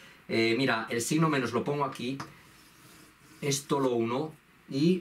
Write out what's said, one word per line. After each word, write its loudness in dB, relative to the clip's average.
Eh, 2
mira, 0
el -2
signo 2
menos 0
lo 0
pongo -2
aquí. -6
Esto 0
lo 2
uno. 0
Y 2